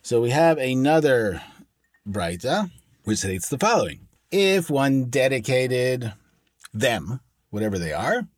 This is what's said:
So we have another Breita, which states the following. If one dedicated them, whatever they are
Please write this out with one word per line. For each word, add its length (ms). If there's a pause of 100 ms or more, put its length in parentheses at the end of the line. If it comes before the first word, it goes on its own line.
So 220
we 80
have 260
another 840 (640)
Breita, 640 (340)
which 140
states 320
the 80
following. 500 (220)
If 400
one 340
dedicated 1080 (580)
them, 480 (300)
whatever 280
they 140
are 340 (120)